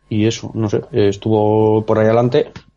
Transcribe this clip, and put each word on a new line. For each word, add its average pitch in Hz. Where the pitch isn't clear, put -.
y 107
eso, 110
no 110
sé, 104
eh, 104
estuvo 107
por 110
ahí 110
adelante 123